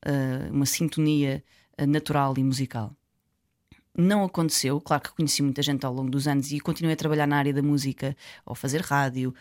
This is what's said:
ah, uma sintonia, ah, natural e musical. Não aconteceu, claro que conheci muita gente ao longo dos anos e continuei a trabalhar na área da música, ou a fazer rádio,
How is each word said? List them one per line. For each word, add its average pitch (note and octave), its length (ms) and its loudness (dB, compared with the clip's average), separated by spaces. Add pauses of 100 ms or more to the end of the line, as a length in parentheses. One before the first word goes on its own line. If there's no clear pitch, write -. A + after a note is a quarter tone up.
ah, C3+ 480 -2
uma C#3 140 2
sintonia, D3 760 0 (360)
ah, C#3+ 80 0
natural C#3+ 500 2
e C3+ 80 2
musical. B2+ 500 -2 (1040)
Não G3 280 4
aconteceu, D#3 560 0
claro D3+ 220 0
que - 80 -12
conheci D3+ 320 0
muita C#3 200 0
gente C#3 220 -2
ao C3 80 -2
longo C3 180 -4
dos C#3 180 0
anos C#3 240 0
e D3 80 -4
continuei E3 340 -2
a - 20 0
trabalhar D3+ 300 0
na D3 100 2
área C#3+ 160 2
da C#3 80 0
música, C#3 560 0 (300)
ou - 60 -10
a A#2+ 40 -8
fazer C#3 260 -2
rádio, C3 580 0